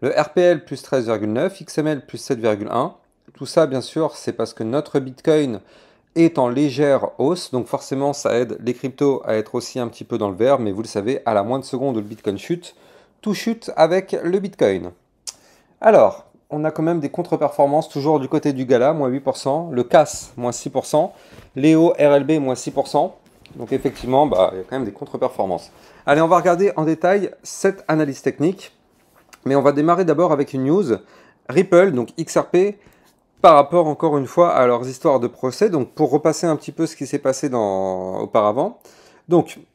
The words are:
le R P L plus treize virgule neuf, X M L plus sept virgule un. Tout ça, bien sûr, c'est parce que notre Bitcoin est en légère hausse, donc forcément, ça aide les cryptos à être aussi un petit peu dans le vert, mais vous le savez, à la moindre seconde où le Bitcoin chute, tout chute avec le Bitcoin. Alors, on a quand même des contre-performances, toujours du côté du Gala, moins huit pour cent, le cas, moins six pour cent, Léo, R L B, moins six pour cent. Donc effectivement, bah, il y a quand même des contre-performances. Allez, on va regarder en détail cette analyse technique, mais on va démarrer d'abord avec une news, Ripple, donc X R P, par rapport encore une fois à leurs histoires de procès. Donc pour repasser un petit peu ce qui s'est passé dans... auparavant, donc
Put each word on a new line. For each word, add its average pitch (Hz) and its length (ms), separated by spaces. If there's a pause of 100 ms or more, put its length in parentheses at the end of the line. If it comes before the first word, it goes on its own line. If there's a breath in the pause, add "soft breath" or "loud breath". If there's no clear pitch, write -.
le 131 100
R 151 200
P 180 100
L 175 240
plus - 180
treize 131 220
virgule 107 280
neuf, 156 280
X - 180
M 151 80
L 151 180
plus - 140
sept 123 220
virgule 107 320
un. 143 220 (400)
Tout 139 120
ça, 160 220
bien 131 140
sûr, 156 340
c'est - 160
parce 110 200
que - 120
notre 143 340
Bitcoin 131 600 (540 soft breath)
est 165 240
en 123 120
légère 135 680
hausse, 170 340
donc 120 160
forcément, 139 440
ça 113 260
aide 117 220
les 113 140
cryptos 135 500
à 110 120
être 107 180
aussi 123 240
un 120 100
petit 110 160
peu 117 140
dans 104 100
le 95 80
vert, 131 220
mais 110 120
vous 98 120
le 120 40
savez, 113 380
à 113 80
la 101 100
moindre 127 220
seconde 131 320
où 110 40
le 101 40
Bitcoin 104 320
chute, 170 400 (460 soft breath)
tout 214 100
chute 226 440
avec 180 460
le 175 160
Bitcoin. 101 520 (880 soft breath)
Alors, 139 460 (240)
on 151 160
a 156 40
quand 156 120
même 165 180
des 143 80
contre-performances, 151 800
toujours 151 320
du 127 80
côté 147 240
du 131 140
Gala, 127 260
moins 147 160
huit 131 120
pour - 180
cent, 160 340
le 123 120
cas, - 520
moins 123 160
six - 160
pour 135 160
cent, 156 300 (420 loud breath)
Léo, 160 420
R 143 140
L 143 120
B, 143 80
moins 135 240
six - 160
pour 135 160
cent. 160 280 (400)
Donc 123 160
effectivement, 131 540
bah, 92 260
il 92 60
y - 20
a 90 40
quand 127 120
même 135 80
des 101 80
contre-performances. 101 800 (320 soft breath)
Allez, 147 160
on 165 80
va 175 80
regarder 180 400
en 160 80
détail 175 460 (120)
cette - 460
analyse 156 320
technique, - 560 (680)
mais 135 100
on 139 60
va 139 100
démarrer 170 320
d'abord 160 260
avec 139 220
une 131 120
news, 143 340 (500 soft breath)
Ripple, 180 440
donc 120 260
X - 180
R 147 120
P, 196 300 (640 soft breath)
par 165 160
rapport 156 320
encore 147 300
une 131 100
fois 175 220
à 127 180
leurs 120 200
histoires 135 300
de 120 80
procès. 131 420
Donc 151 260
pour 147 180
repasser 151 340
un 160 80
petit 147 160
peu 165 160
ce - 80
qui 135 140
s'est 143 100
passé 139 300
dans... 95 720
auparavant, 110 580 (500 soft breath)
donc 165 300 (160)